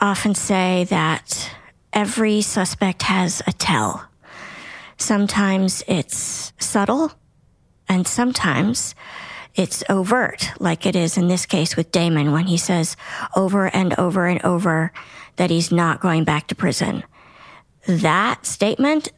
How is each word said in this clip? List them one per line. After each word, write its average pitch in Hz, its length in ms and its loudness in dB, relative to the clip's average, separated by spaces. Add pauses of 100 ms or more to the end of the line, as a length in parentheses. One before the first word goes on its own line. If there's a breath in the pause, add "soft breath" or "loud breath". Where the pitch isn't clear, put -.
often 202 340 2
say 185 500 2
that 160 680 -2 (420 loud breath)
every 214 480 2
suspect 190 640 -2
has 185 440 0
a 185 60 0
tell. - 540 -2 (880 loud breath)
Sometimes 196 920 2
it's - 720 -4
subtle, 247 540 0 (760)
and 185 180 2
sometimes 214 880 0 (600 loud breath)
it's - 340 -2
overt, 196 720 0
like 170 260 0
it 185 80 2
is 170 220 0
in 175 120 4
this 180 160 2
case 165 300 0
with 165 160 -2
Damon 160 420 2
when 165 140 2
he 175 100 2
says 170 400 0 (380 loud breath)
over 190 400 2
and 185 240 0
over 180 280 2
and 180 180 0
over 170 480 0 (440 loud breath)
that 175 140 2
he's 165 220 0
not 170 280 2
going 165 240 2
back 151 220 0
to - 80 -6
prison. - 480 -2 (840 loud breath)
That 180 600 2
statement, 277 720 0